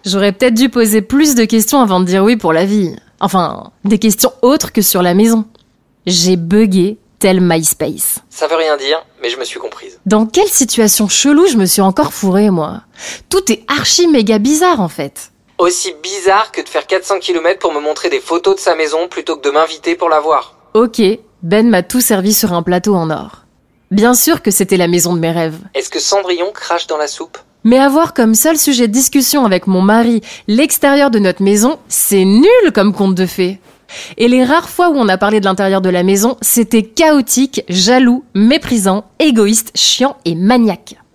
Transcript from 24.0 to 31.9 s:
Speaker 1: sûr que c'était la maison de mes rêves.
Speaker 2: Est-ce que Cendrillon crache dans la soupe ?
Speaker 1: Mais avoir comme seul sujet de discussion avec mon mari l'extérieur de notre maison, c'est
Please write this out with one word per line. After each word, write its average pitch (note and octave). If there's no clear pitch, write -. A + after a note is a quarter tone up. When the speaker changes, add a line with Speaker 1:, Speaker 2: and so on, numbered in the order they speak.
Speaker 1:
sûr -
que G#3+
c'était F#3+
la F3
maison E3+
de E3+
mes E3
rêves. E3
Speaker 2:
Est-ce C3+
que D#3+
Cendrillon F3+
crache -
dans D#3+
la D3+
soupe ? -
Speaker 1:
Mais A#3
avoir C#4+
comme A3
seul D#4
sujet B3
de G3+
discussion C4
avec F#3
mon F#3
mari A3+
l'extérieur C#4
de A3
notre F#3
maison, G#3
c'est -